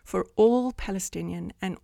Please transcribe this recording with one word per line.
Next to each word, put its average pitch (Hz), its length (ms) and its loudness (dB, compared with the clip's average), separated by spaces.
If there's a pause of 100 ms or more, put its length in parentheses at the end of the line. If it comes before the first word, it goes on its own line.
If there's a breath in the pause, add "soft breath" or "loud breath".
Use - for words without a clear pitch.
for - 320 -2
all 240 360 4
Palestinian 175 800 -6 (100)
and 185 220 -4